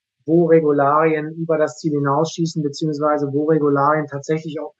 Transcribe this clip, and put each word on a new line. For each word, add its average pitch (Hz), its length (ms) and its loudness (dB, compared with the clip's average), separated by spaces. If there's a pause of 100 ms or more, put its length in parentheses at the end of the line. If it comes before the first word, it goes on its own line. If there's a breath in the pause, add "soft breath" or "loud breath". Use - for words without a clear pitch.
(260)
wo 170 200 4
Regularien 151 880 2
über 165 240 -2
das 147 180 0
Ziel 160 140 -4
hinausschießen, 151 720 -2
beziehungsweise 147 680 -2
wo 147 140 -2
Regularien 147 640 2
tatsächlich 156 520 -6
auch - 200 -12